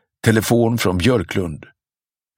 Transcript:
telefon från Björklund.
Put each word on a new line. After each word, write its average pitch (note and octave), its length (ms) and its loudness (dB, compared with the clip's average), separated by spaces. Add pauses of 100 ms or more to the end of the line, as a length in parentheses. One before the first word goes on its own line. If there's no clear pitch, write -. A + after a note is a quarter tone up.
(240)
telefon A#2 540 2
från F2+ 200 -2
Björklund. F2 680 -2 (720)